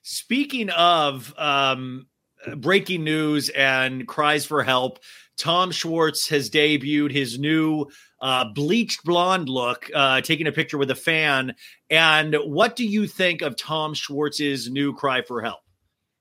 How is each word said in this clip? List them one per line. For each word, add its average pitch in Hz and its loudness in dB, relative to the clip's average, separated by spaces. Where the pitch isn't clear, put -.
speaking 254 -4
of, 160 2
um, 135 -2
breaking 180 0
news 151 0
and 131 0
cries 147 0
for 147 0
help, 127 0
Tom 175 0
Schwartz 160 0
has 143 0
debuted 147 2
his 131 -2
new, 156 0
uh, 127 0
bleached 156 -2
blonde 175 2
look, 123 -4
uh, 135 4
taking 160 0
a 147 0
picture 156 -4
with 135 0
a 131 0
fan. 147 0
And 156 4
what 208 2
do 247 -2
you 208 0
think 180 -2
of 143 -4
Tom 156 -4
Schwartz's 139 -4
new 139 -2
cry 131 -2
for 120 -8
help? 107 -8